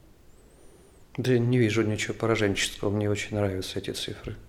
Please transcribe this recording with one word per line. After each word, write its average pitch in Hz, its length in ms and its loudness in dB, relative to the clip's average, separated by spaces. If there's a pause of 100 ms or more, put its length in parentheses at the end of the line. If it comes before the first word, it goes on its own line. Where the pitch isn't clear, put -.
(1160)
Да 123 160 2
я 123 60 6
не 123 200 4
вижу 110 240 4
ничего 107 320 -2
пораженческого, 107 760 0
мне 104 200 0
очень 104 260 -4
нравятся 98 420 -2
эти - 120 -8
цифры. - 460 -8 (120)